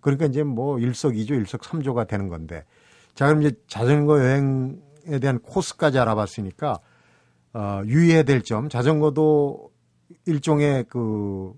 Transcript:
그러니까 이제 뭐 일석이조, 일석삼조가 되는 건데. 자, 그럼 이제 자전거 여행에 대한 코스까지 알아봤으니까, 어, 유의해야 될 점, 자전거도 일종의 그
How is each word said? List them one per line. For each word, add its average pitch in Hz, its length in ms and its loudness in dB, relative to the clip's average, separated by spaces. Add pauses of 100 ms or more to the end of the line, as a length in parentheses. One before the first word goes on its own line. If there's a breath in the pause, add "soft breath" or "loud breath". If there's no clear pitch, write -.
그러니까 143 260 0
이제 143 180 0
뭐 135 340 -4
일석이조, 117 560 -2
일석삼조가 123 680 -4
되는 98 240 -4
건데. 80 360 -12 (520 soft breath)
자, 143 100 2
그럼 151 160 4
이제 143 140 2 (100)
자전거 147 540 2
여행에 135 1000 -2
대한 127 200 0
코스까지 - 580 -2
알아봤으니까, 107 800 -2 (760 soft breath)
어, 101 300 -4
유의해야 160 380 4
될 131 200 2
점, 110 260 -4
자전거도 147 1040 0 (520)
일종의 147 640 0
그 104 680 -6